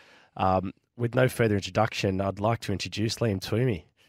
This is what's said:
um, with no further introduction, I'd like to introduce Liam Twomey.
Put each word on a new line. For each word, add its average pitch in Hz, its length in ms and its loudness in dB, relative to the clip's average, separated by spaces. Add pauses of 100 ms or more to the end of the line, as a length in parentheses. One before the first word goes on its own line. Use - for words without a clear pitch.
(360)
um, 95 360 0 (240)
with 117 180 -4
no 127 140 6
further 110 260 2
introduction, 98 680 0
I'd 98 200 -2
like 113 200 0
to - 120 -4
introduce 104 440 -4
Liam 104 240 0
Twomey. 110 440 -2 (240)